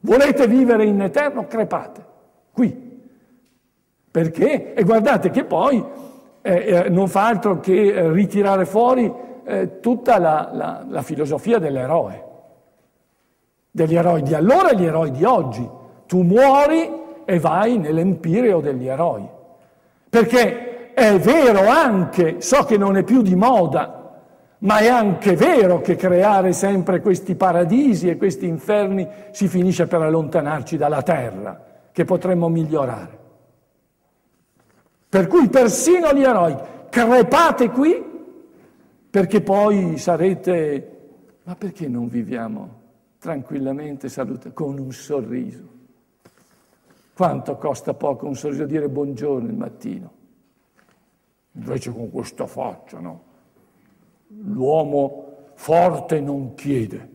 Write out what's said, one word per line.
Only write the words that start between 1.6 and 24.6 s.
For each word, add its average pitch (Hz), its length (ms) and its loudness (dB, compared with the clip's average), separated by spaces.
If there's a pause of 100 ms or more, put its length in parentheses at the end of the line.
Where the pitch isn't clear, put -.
qui. - 320 -2 (1200)
Perché? 165 640 -2
E 208 120 0
guardate 220 460 2
che 269 140 -2
poi, 220 400 0 (560)
eh, 180 440 2
eh, 208 40 -2
non 190 200 2
fa 196 180 0
altro 208 320 0
che, 196 340 2
eh, 175 200 0
ritirare 196 520 2
fuori, 240 480 2 (320)
eh, 196 360 -6
tutta 240 380 2
la, 156 340 0
la, 156 360 -8
la - 140 -8
filosofia 151 560 -2
dell'eroe. 135 680 -4 (1400)
Degli 160 280 0
eroi 170 260 2
di 139 100 -2
allora 262 380 4
e 240 60 4
gli 180 80 0
eroi 160 260 -2
di 135 140 -2
oggi. 131 440 -2 (380)
Tu 180 160 0
muori 277 680 4 (360)
e 180 140 0
vai 185 380 0
nell'empireo 175 840 0
degli 131 260 -6
eroi. 135 420 -4 (800)
Perché - 840 0
è 214 240 4
vero 214 500 6
anche, 202 720 2
so 269 240 2
che 220 140 2
non 196 180 2
è 185 60 2
più 226 200 4
di 185 120 2
moda, 180 640 2 (640)
ma 214 200 2